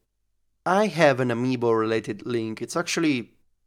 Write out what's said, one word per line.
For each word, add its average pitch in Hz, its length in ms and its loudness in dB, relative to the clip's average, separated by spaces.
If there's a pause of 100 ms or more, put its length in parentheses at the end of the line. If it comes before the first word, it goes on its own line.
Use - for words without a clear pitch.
(680)
I 196 180 2
have 151 340 4
an 127 100 2
amiibo-related 113 960 0
link. 113 340 -4
It's - 140 -8
actually 160 560 -2 (360)